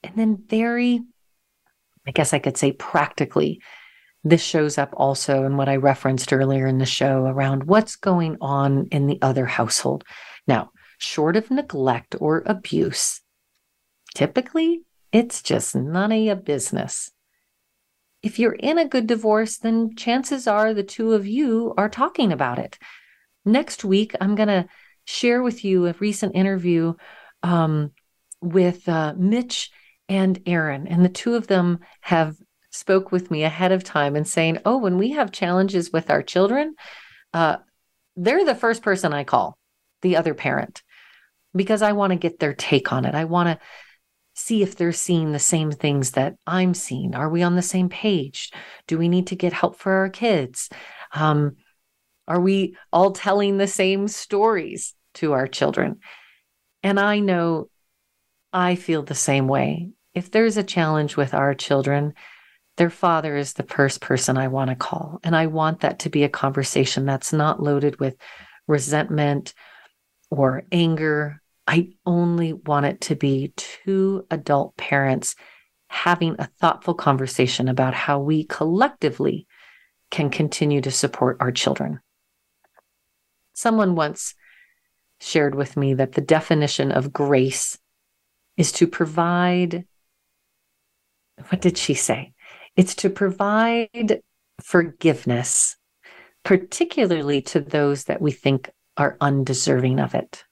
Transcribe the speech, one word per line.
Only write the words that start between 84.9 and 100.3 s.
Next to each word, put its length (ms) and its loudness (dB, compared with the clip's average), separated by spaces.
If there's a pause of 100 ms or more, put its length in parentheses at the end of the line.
shared 340 0
with 220 -4
me 180 2
that 180 0
the 80 0
definition 720 2
of 220 -2
grace 680 0 (760)
is 160 2
to 140 4
provide, 960 0 (1700)
what 100 -2
did 160 2
she 180 -2
say? 380 -2 (440)
It's 200 4
to 140 0
provide 1120 0 (380)
forgiveness, 1160 0 (680)
particularly 1000 0
to 180 0
those 440 0
that 180 -4
we 100 2
think 380 0 (260)
are 240 0
undeserving 800 2
of 140 -2
it. 380 -6